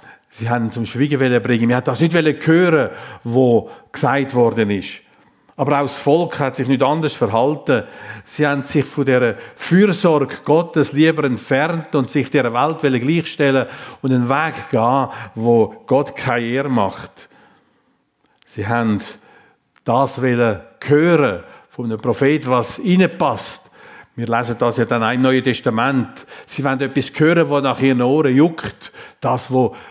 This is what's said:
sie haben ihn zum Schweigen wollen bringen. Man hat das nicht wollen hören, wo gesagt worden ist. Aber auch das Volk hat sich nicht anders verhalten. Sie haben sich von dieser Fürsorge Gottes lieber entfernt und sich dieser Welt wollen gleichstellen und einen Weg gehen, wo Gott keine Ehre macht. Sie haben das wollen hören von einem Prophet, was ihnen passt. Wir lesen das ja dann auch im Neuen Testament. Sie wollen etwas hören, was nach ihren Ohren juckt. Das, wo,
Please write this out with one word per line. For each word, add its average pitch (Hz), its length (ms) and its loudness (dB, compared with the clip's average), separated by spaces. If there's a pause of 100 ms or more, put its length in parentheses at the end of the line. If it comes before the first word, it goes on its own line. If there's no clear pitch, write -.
(300)
sie 113 200 -8
haben 120 160 0
ihn 110 60 -4
zum 113 140 -6
Schweigen 139 340 -2
wollen 123 220 2
bringen. 117 260 0
Man 123 100 2
hat 127 100 -4
das 123 140 -2
nicht 165 120 2
wollen 156 260 2
hören, 160 500 2 (340)
wo 117 460 2 (220)
gesagt 135 440 -2
worden 113 340 2
ist. 95 320 -6 (580)
Aber 143 180 0
auch 143 60 0
das 131 140 -6
Volk 165 420 0
hat 131 160 -2
sich 123 120 -4
nicht 135 160 2
anders 151 300 0
verhalten. 123 720 0 (420)
Sie - 200 -2
haben 143 180 0
sich 139 220 0
von 143 200 -4
dieser 123 280 2 (220)
Fürsorge 170 800 2 (100)
Gottes 160 480 2
lieber 156 300 2
entfernt 143 720 -2
und 127 160 -2
sich 135 180 -2
dieser 123 240 0
Welt 151 300 0
wollen 131 180 0
gleichstellen 139 640 0 (380)
und 135 80 -2
einen 123 180 0
Weg 147 400 -4
gehen, 123 380 2 (260)
wo 113 540 0
Gott 139 280 0
keine 120 300 -4
Ehre 135 240 -4
macht. - 580 -4 (1200)
Sie 104 220 -12
haben 113 320 0 (840)
das 127 380 0
wollen 120 400 0 (180)
hören 147 640 2 (280)
von 123 140 -8
einem 110 140 -6
Prophet, 135 480 0
was 123 300 0
ihnen 180 400 2
passt. - 460 -4 (520)
Wir 120 120 -6
lesen 117 320 -2
das 120 180 0
ja 117 80 0
dann 117 180 0
auch 117 80 2
im 127 100 -2
Neuen 131 220 2
Testament. 123 800 -2 (200)
Sie - 180 -8
wollen 135 180 -2
etwas 135 340 -4
hören, 160 340 4
was 143 140 0
nach 127 180 -2
ihren 131 220 4
Ohren 135 320 2
juckt. 156 560 0 (280)
Das, 127 320 -4
wo, 127 240 0 (160)